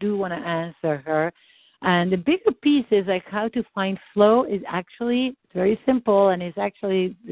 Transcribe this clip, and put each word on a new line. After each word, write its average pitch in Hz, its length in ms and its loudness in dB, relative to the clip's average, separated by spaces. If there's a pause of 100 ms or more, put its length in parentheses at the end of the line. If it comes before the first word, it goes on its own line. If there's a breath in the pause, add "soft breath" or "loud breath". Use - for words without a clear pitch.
do 208 160 -2
wanna 185 180 -4
answer 165 720 -4
her. 156 260 -2 (500 soft breath)
And 180 300 0
the 185 60 0
bigger 330 340 -2
piece 285 400 0
is, 196 160 2
like, 185 180 -2
how 208 240 -6
to 226 140 -4 (100)
find 190 240 -4 (160)
flow 214 300 6
is 196 240 -6
actually 240 680 -4 (180)
very 190 320 0
simple, 214 440 4
and 180 140 -2
it's 175 140 -10
actually 190 580 -2 (160)